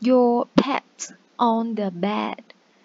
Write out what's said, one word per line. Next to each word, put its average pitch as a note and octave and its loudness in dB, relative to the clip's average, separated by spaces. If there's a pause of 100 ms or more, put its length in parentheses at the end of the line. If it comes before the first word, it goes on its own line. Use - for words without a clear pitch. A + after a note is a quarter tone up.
your A#3+ 2
pet - 2 (540)
on A3+ -2
the G3+ -4
bed?" G#3 -6 (460)